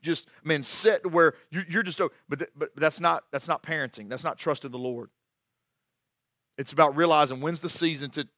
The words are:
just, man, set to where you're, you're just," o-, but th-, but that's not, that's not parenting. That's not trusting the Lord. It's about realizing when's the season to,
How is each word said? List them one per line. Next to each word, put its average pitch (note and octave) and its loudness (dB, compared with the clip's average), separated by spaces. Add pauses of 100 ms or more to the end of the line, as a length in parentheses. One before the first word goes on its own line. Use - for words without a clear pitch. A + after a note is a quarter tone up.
just, D#3+ -4 (180)
man, D#3 0
set - 2
to F3+ -4
where E3 6 (160)
you're, F3 -6
you're G3 0
just," F3+ -4
o-, E3+ 0 (180)
but C#3+ -4
th-, E3 -8
but D3 -6
that's D3+ 2
not, E3+ 2
that's C#3+ -4
not D#3+ -2
parenting. C3+ -6
That's B2+ -8
not D#3 -4
trusting C#3 -4
the B2+ -10
Lord. B2 -6 (1500)
It's C3+ -8
about C#3+ 6
realizing D3+ 4
when's D#3+ -4
the F#3 -6
season C#3+ -2
to, C#3+ -6 (100)